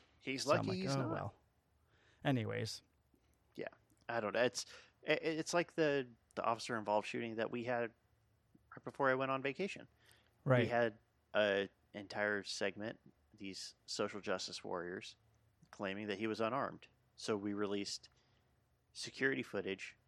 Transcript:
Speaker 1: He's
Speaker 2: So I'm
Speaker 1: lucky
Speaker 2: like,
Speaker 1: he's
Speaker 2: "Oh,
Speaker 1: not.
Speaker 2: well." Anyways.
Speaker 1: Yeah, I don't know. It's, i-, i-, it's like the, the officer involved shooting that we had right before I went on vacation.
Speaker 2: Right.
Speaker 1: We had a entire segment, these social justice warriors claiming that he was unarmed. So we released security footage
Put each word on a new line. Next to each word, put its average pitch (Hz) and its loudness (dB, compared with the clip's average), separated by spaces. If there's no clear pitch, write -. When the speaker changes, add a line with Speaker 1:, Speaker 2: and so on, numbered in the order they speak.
Speaker 1:
He's 131 -4
Speaker 2:
So 135 4
I'm 170 6
Speaker 1:
lucky - 0
Speaker 2:
like, 185 0
Speaker 1:
he's 139 0
Speaker 2:
"Oh, 135 2
Speaker 1:
not. 131 -2
Speaker 2:
well." - -4
Anyways. 110 0
Speaker 1:
Yeah, - -8
I 117 0
don't 104 0
know. 110 4
It's, - 2
i-, 151 6
i-, 156 4
it's 156 -2
like 175 2
the, 143 4
the 95 -2
officer 117 2
involved 104 4
shooting 117 -2
that 110 0
we 120 -2
had 120 0
right - -16
before 135 2
I 131 6
went 131 0
on 135 0
vacation. 139 -4
Speaker 2:
Right. 131 8
Speaker 1:
We 113 4
had 117 4
a 101 4
entire 104 -2
segment, 101 -4
these 98 -10
social 104 -2
justice 92 -4
warriors 92 -6
claiming 101 -4
that 98 -2
he 110 -2
was 107 -2
unarmed. 113 -2
So 113 0
we 101 -2
released 101 -4
security 135 -2
footage 95 -6